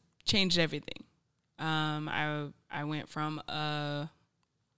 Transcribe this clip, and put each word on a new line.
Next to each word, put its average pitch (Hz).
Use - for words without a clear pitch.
changed 185
everything. -
Um, 156
I, 151
I 147
went 151
from, 156
uh, 151